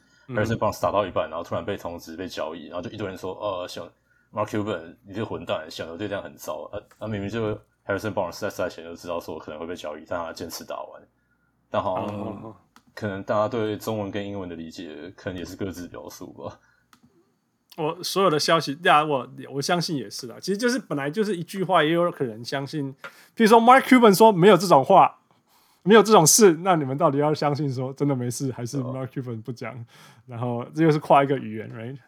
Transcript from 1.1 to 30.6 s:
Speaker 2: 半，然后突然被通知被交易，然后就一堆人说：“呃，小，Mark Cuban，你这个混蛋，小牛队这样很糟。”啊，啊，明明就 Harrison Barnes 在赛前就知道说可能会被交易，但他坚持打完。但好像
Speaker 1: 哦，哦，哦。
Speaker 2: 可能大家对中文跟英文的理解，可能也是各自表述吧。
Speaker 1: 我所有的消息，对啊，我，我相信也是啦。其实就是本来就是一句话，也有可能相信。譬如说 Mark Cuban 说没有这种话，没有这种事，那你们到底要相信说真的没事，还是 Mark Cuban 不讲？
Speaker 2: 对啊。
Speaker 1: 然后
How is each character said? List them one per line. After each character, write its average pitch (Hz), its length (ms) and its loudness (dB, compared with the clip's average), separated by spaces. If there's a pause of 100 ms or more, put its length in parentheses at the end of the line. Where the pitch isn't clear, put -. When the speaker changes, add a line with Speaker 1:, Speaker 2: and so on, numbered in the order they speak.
Speaker 2:
半， 85 180 -4
然 80 80 -10
后 85 60 -8
突 - 120 -8
然 85 80 -6
被 98 140 -6
通 87 200 -12
知 80 200 -16
被 92 100 -8
交 80 260 -8
易， 78 140 -14
然 80 80 -14
后 90 60 -8
就 117 80 -10
一 - 80 -14
堆 104 100 -6
人 95 100 -10
说 92 220 -10
：“呃， 92 280 -6
小， 85 220 -14 (440)
Mark 107 140 -4
Cuban， 95 580 -6
你 98 80 -18
这 104 80 -6
个 107 40 -4
混 87 200 -10
蛋， 82 240 -4
小 87 160 -12
牛 82 100 -12
队 101 120 -8
这 98 60 -6
样 95 80 -6
很 73 140 -16
糟。” 76 280 -10 (100)
啊， 104 60 -10 (200)
啊， 107 80 -10
明 104 140 -6
明 101 80 -6
就 107 240 -4 (320)
Harrison 101 280 -4
Barnes 87 260 -6
在 104 100 -6
赛 90 200 -6
前 82 140 -16
就 85 120 -14
知 87 120 -16
道 85 120 -6
说 82 180 -12
可 78 140 -14
能 76 80 -14
会 82 80 -10
被 87 80 -8
交 78 220 -12
易， 78 100 -18
但 90 120 -6
他 82 140 -10
坚 85 160 -12
持 82 160 -14
打 - 180 -10
完。 - 180 -18 (680)
但 107 120 -4
好 101 260 -4
像 104 100 -8
Speaker 1:
哦， 101 260 -10
哦， 110 60 -16
哦。 107 60 -20 (400)
Speaker 2:
可 110 120 -8
能 98 160 -6
大 120 100 -4
家 107 140 2
对 107 280 -2
中 110 220 -6
文 98 140 -6
跟 101 140 -6
英 101 140 -8
文 90 80 -10
的 85 80 -10
理 80 140 -12
解， 80 480 -14
可 101 140 -10
能 90 80 -10
也 85 40 -8
是 90 120 -14
各 98 160 -8
自 87 160 -12
表 - 200 -14
述 - 260 -18
吧。 69 260 -16 (1160)
Speaker 1:
我 165 280 -6
所 - 180 -2
有 190 80 6
的 151 100 2
消 165 200 2
息， 143 160 -6
对 175 160 2
啊， 151 120 6
我， 135 240 -2 (240)
我 139 80 -6
相 175 220 0
信 156 160 -4
也 104 100 -6
是 117 200 -14
啦。 110 120 -16
其 175 120 -6
实 202 60 -2
就 240 120 0
是 254 80 -2
本 170 180 -8
来 139 140 -4
就 202 140 -2
是 196 120 -2
一 170 80 -8
句 190 200 -6
话， 170 200 2
也 151 60 2
有 170 220 2
可 - 120 -6
能 117 220 -8
相 139 200 -6
信。 139 280 -8 (420)
譬 233 80 4
如 214 40 8
说 233 120 10
Mark 247 220 8
Cuban 233 340 8
说 220 160 8
没 180 160 6
有 208 80 12
这 175 120 0
种 143 180 6
话， 175 360 6 (600)
没 196 140 6
有 208 80 10
这 214 100 4
种 185 100 10
事， 180 380 8
那 185 140 2
你 151 100 0
们 131 100 -4
到 156 140 2
底 139 80 0
要 147 160 2
相 147 220 0
信 143 180 -2
说 131 180 -6
真 143 160 -2
的 139 80 2
没 123 140 -4
事， 127 220 -6
还 120 120 -10
是 120 140 -8
Mark 131 300 -6
Cuban 120 340 -10
不 127 100 -12
讲？ 113 220 -12
Speaker 2:
对 127 60 -16
啊。 117 60 -14 (420)
Speaker 1:
然 120 120 -14
后 120 240 -4 (120)